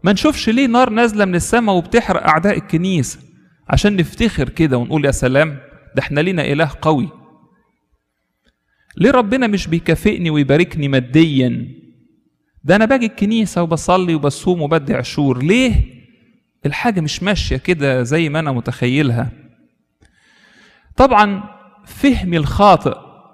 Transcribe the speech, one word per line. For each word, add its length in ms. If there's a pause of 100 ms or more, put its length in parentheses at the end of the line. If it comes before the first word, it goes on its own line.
ما 80
نشوفش 360
ليه 180
نار 240
نازلة 340
من 100
السماء 400
وبتحرق 520
أعداء 320
الكنيسة 600 (500)
عشان 280
نفتخر 520
كده 300
ونقول: 260
"يا 60
سلام، 480 (380)
ده 60
احنا 180
لينا 240
إله 260 (120)
قوي"؟ 260 (1900)
ليه 140
ربنا 360
مش 200
بيكافئني 640
ويباركني 580
ماديًا؟ 800 (960)
ده 120
أنا 80
باجي 220
الكنيسة 560
وبصلي 520
وبصوم 480
وبدي 320
عشور. 480
ليه 320 (920)
الحاجة 340
مش 220
ماشية 340
كده 460
زي 260
ما 100
أنا 140
متخيلها؟ 760 (1700)
طبعًا 460 (440)
فهمي 500
الخاطئ 600 (380)